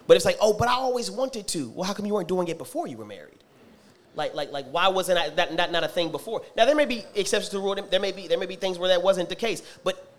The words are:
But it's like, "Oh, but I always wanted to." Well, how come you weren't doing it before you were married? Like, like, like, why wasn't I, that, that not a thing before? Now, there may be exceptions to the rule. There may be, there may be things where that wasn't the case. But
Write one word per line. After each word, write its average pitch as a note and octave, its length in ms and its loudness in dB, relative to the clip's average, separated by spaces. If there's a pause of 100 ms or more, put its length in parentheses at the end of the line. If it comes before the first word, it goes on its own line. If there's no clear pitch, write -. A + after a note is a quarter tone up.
But - 120 10
it's G3 80 0
like, F#3 160 2
"Oh, G#3+ 120 6
but A3+ 140 0
I B3 60 4
always B3 360 0
wanted A3+ 380 -6
to." C#3 220 -4
Well, F3 160 -6
how G3 80 -2
come G3+ 120 -6
you G#3 80 -2
weren't F#3+ 140 0
doing F3+ 220 0
it E3 100 -4
before C4+ 280 -8
you C3+ 100 -10
were A2 80 -12
married? F#2+ 340 -18 (760)
Like, D3 200 -6
like, C#3+ 160 -6
like, C#3 160 -8
why E3+ 220 4
wasn't F#3 280 2
I, D#3+ 120 0
that, D#3+ 280 0
that E3+ 140 2
not E3+ 120 2
a D3+ 40 0
thing E3 240 -2
before? G#3+ 320 -6 (120)
Now, A3+ 100 6
there C#4+ 100 6
may D4 100 4
be A#3 180 -4 (120)
exceptions G3 340 0
to G3+ 80 -4
the G3 60 -4
rule. G3 120 0
There G3 240 0
may G3 120 -2
be, F3+ 160 -10
there E3 100 2
may F#3+ 80 -2
be F#3 120 -8
things F#3 200 -2
where F3+ 120 0
that F3+ 120 6
wasn't F3+ 280 2
the - 60 -6
case. F3+ 280 -4 (200)
But - 240 -4 (120)